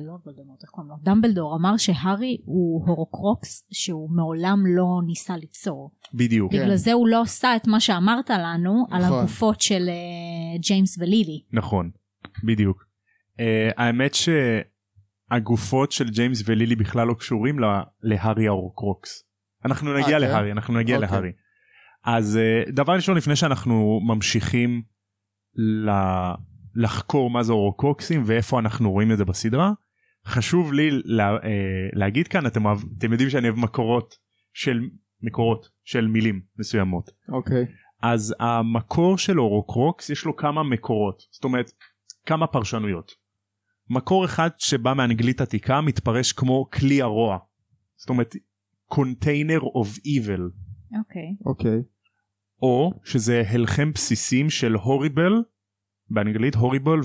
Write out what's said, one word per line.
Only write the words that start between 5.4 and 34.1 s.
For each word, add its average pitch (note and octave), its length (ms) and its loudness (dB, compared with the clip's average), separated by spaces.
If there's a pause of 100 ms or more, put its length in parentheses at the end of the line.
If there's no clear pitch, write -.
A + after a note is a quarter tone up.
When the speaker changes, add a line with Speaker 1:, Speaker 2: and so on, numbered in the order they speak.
Speaker 2:
בדיוק. A#2 380 2
Speaker 3:
כן. G3+ 120 2
Speaker 1:
בגלל G3+ 120 2
זה A3+ 180 2
הוא A#3+ 140 4
לא A3+ 140 4
עשה B3 340 0
את A3 120 -2
מה G#3+ 120 4
שאמרת G#3+ 500 0
לנו F3+ 600 0
על F3+ 140 2
Speaker 3:
נכון. C#3 140 2
Speaker 1:
הגופות G#3+ 420 0
של, F3+ 280 0
אה, E3+ 680 -8
ג'יימס F#3+ 380 2
ולילי. F3 540 0
Speaker 2:
נכון, F#2+ 400 -2 (520)
בדיוק. G#2+ 420 2 (540)
אה, A2 380 2
האמת B2 340 2 (1200)
שהגופות A#2+ 600 2
של B2+ 180 -2
ג'יימס A2+ 360 0
ולילי A2+ 300 2
בכלל A#2 320 0
לא A#2 60 2
קשורים B2 460 -2
ל-, G#2 220 2 (220)
להארי A2 440 2
ההורוקרוקס. F#2+ 760 -4 (420)
אנחנו C#3+ 280 -2
נגיע C#3 120 2 (100)
Speaker 3:
אה, D3+ 60 2
כן? - 0 -
Speaker 2:
להארי, G#2+ 300 0
אנחנו A2 220 -4
נגיע A#2 240 0
Speaker 3:
אוקיי. G#2+ 140 -2
Speaker 2:
להארי. F#2 200 -2 (720)
אז, A2 320 2
אה, A2+ 340 2
דבר C#3 220 2
ראשון, F#3 240 2
לפני D3 180 0
שאנחנו A#2 720 2
ממשיכים A#2 720 0 (760)
ל-, G#2+ 360 0 (840)
לחקור A#2 540 0
מה A#2+ 140 0
זה A2+ 100 2
הורוקרוקסים C#3 720 0
ואיפה A2+ 340 0
אנחנו A2 320 0
רואים G#2+ 200 2
את A2 60 2
זה G2+ 80 2
בסדרה, A#2 460 0 (540)
חשוב D3 480 0
לי D3 180 4
לה-, A2 440 2
אה, - 40 0 (540)
להגיד G2+ 340 0
כאן, E3+ 200 0
אתם A2 180 0
אוהב-, G#2 180 2 (140)
אתם A2+ 140 -2
יודעים B2 180 2
שאני B2+ 200 0
אוהב A2 100 0
מקורות A#2 560 0 (380)